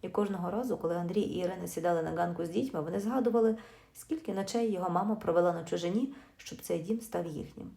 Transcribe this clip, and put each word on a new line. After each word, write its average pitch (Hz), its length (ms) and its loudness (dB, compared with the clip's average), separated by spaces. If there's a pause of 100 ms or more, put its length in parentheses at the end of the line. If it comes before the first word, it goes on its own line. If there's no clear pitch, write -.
І 180 80 -6
кожного 190 420 0
разу, 226 260 -2
коли 170 180 0
Андрій 175 260 0
і - 160 -2
Ірина 175 300 -2
сідали 170 360 2
на 160 80 -2
ганку 170 340 0
з 165 40 -4
дітьми, 208 320 -2
вони 170 180 -2
згадували, 226 580 4 (360)
скільки - 400 -6
ночей 214 380 0
його 180 180 0
мама 202 260 2
провела 175 380 4
на 170 100 -4
чужині, 175 500 0 (240)
щоб - 240 -14
цей 170 180 -2
дім 220 220 -2
став 175 260 -4
їхнім. - 500 -10